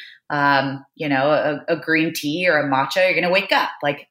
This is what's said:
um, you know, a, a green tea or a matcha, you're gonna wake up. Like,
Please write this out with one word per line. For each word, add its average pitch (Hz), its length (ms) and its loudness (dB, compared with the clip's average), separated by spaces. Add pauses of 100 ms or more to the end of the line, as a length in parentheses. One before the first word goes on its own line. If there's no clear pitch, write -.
(300)
um, 139 540 0 (100)
you 160 140 -8
know, 139 220 2
a, 143 440 0
a - 40 -8
green 160 360 0
tea 165 340 -2
or 156 100 4
a 143 120 0
matcha, 139 340 0
you're 185 100 2
gonna 175 180 0
wake 196 200 0
up. - 180 0 (120)
Like, 147 280 -4